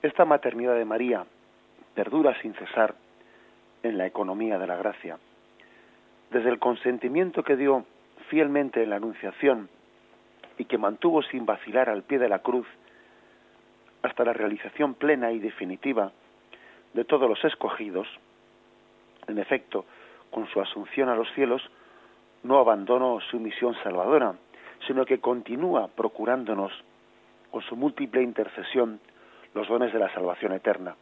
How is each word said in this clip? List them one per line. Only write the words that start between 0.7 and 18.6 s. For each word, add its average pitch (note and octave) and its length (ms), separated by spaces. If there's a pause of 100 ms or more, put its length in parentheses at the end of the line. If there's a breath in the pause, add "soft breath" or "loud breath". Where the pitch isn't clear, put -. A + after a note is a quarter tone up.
de A#2 80
María A2 420 (720)
perdura C3+ 440
sin G#2+ 140
cesar A2 400 (880 soft breath)
en A2 160
la F#2 80
economía G#2 500
de F#2 120
la F2+ 80
gracia. F#2 420 (1120 soft breath)
Desde A#2+ 180
el A#2+ 120
consentimiento B2+ 840
que C#3+ 140
dio C3+ 280 (440)
fielmente C#3+ 560
en G#2+ 60
la G2+ 60
Anunciación G#2+ 720 (920)
y A#2+ 80
que A#2+ 120
mantuvo C3+ 460
sin B2 200
vacilar A2 460
al G#2 140
pie C3+ 160
de A#2+ 80
la G2 100
cruz B2 300 (1300 soft breath)
hasta B2 220
la A#2 80
realización A2+ 600
plena C3 380
y A2+ 80
definitiva G2+ 720 (840 loud breath)
de A#2 100
todos C3+ 240
los A2 160
escogidos, G#2 600 (1200)